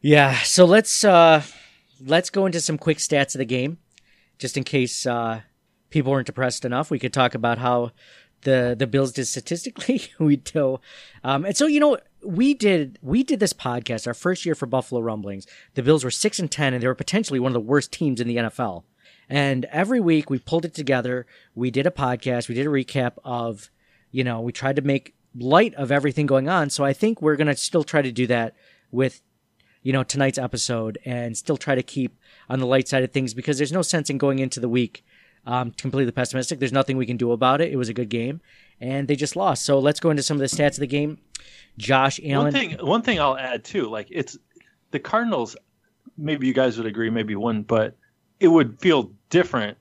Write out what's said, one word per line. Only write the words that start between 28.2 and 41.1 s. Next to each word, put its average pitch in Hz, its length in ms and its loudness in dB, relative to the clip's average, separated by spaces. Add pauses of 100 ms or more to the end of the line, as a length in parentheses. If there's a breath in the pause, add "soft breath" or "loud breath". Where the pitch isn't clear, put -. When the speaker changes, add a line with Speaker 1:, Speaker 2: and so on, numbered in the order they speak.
Speaker 1:
that 117 280 0 (360 soft breath)
with, 127 300 -2 (600)
you 131 120 -2
know, 131 100 2
tonight's 135 340 0
episode 113 680 -4
and 120 300 -8
still 147 220 -4
try 143 180 -2
to 127 80 0
keep - 360 -6 (300 soft breath)
on 131 100 -2
the 127 80 -2
light 131 200 2
side 131 160 0
of 127 80 -4
things, 127 220 -2
because 131 240 -4
there's 139 140 0
no 180 100 0
sense 160 300 -2
in 139 80 -2
going 139 200 2
into 131 200 -4
the 120 100 -2
week, 120 340 0 (440 soft breath)
um, 123 240 -2
completely 131 400 -2
pessimistic. 127 480 -4
There's 127 140 -2
nothing 135 240 0
we 127 100 -2
can 123 100 -4
do 120 140 0
about 127 300 2
it. 160 100 0
It 139 60 -4
was 120 120 -2
a 113 40 -8
good 113 160 -6
game, 120 320 -6 (400 soft breath)
and 135 260 -4
they 143 80 2
just 139 220 -4
lost. 180 280 0
So 139 140 4
let's 143 220 2
go 165 100 2
into 147 120 0
some 151 160 -2
of - 20 0
the 135 140 -2
stats 147 180 2
of 139 80 -8
the 143 60 -4
game. 147 300 -2 (600 loud breath)